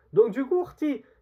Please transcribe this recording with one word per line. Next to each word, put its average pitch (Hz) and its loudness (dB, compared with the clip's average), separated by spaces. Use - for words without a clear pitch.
Donc 214 4
du 262 -4
coup, 359 -2
Orti, 302 -6